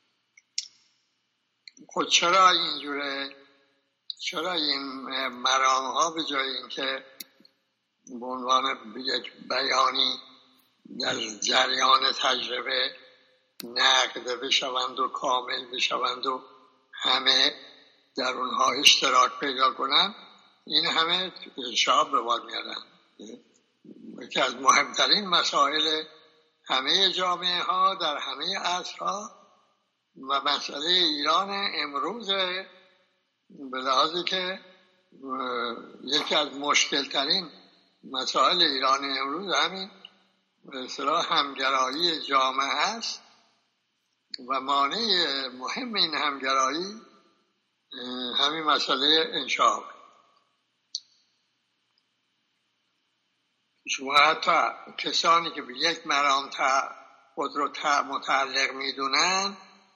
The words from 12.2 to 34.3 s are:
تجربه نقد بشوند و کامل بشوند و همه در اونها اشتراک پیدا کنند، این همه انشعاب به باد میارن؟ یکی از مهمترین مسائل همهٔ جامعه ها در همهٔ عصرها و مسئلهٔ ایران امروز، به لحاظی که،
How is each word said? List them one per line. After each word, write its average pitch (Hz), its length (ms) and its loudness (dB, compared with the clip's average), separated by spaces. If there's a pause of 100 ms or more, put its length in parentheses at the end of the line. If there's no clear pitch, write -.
تجربه 127 760 -2 (680)
نقد 123 800 0
بشوند 127 580 -2
و 131 80 0
کامل 127 580 -2
بشوند 123 600 -2
و 131 180 -4 (500)
همه 131 640 2 (600)
در 127 160 -2
اونها 127 380 0
اشتراک 127 680 6
پیدا 131 340 2
کنند، 151 420 0 (500)
این 156 200 0
همه 165 480 0 (340)
انشعاب 135 440 2
به 131 100 2
باد 117 240 -2
میارن؟ 113 380 -10 (1400)
یکی - 200 -4
از 127 140 0
مهمترین 139 720 2
مسائل 156 760 0 (640)
همهٔ 156 460 2
جامعه 175 520 -2
ها 185 320 2
در 160 220 -2
همهٔ 143 420 -6
عصرها 185 720 -4 (1000)
و 139 120 0
مسئلهٔ 143 480 -2
ایران 170 600 2 (260)
امروز، 151 540 -4 (1400)
به 127 60 -4
لحاظی 139 460 2
که، 185 360 -2 (640)